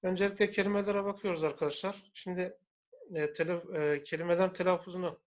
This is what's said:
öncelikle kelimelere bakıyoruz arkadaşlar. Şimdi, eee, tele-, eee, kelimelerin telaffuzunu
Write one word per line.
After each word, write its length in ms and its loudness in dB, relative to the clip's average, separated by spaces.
öncelikle 480 2
kelimelere 540 2
bakıyoruz 400 -2
arkadaşlar. 680 -2
Şimdi, 440 -6
eee, 220 0
tele-, 600 0
eee, 80 -4
kelimelerin 500 2
telaffuzunu 760 -2